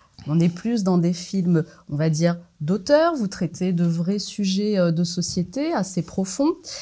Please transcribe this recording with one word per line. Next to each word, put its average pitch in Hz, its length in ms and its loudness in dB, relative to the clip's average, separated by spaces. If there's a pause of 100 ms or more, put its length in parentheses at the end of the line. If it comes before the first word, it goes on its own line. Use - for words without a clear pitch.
(260)
On 156 140 2
est 175 80 4
plus 208 340 -2
dans 185 140 2
des 175 160 2
films, 175 500 0 (280)
on 147 60 -6
va 156 120 2
dire, 170 300 2 (240)
d'auteur. 294 520 2
Vous 240 140 -2
traitez 180 460 -4
de 170 100 2
vrais 170 340 0
sujets, 202 600 0
euh, 175 120 4
de 165 140 2
société 180 680 -2
assez 190 280 -2
profonds. 277 520 -2 (280)